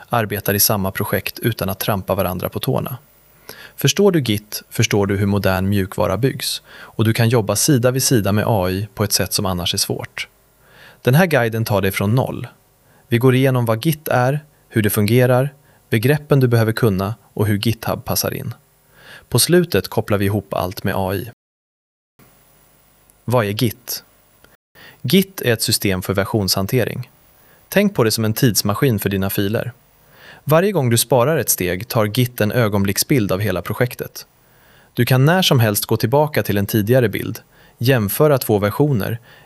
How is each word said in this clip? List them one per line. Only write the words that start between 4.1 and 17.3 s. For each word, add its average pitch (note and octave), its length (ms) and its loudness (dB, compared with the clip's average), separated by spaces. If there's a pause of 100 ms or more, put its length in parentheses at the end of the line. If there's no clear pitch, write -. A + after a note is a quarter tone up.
du E3 80 2
Git, A2 500 -4
förstår G#2+ 360 0
du G2+ 100 0
hur G2+ 100 0
modern G2 420 0
mjukvara F#2+ 480 -2
byggs C3 520 -4
och - 360 -6
du A2+ 80 2
kan A2+ 160 2
jobba G#2 280 0
sida B2+ 340 2
vid B2+ 120 -2
sida G2+ 300 2
med G#2 140 0
A G2 240 0
I G2 240 -4
på G#2 100 -2
ett - 80 -4
sätt - 200 -2
som G2+ 140 -4
annars F2+ 280 -4
är G2 40 -4
svårt. - 500 -8 (760)
Den B2 120 2
här F3+ 120 4
guiden A#2 380 0
tar G2+ 180 0
dig G2 100 0
från G2+ 220 0
noll. - 320 -2 (600)
Vi A#2 100 2
går B2+ 160 4
igenom B2+ 300 2
vad A2+ 220 -2
Git D#3 220 -4
är, B2+ 360 0 (240)
hur A2+ 140 0
det G#2 80 2
fungerar, B2 640 2 (360)
begreppen C#3 500 2
du C3 80 4
behöver A2+ 240 2
kunna G2+ 500 0
och - 240 -4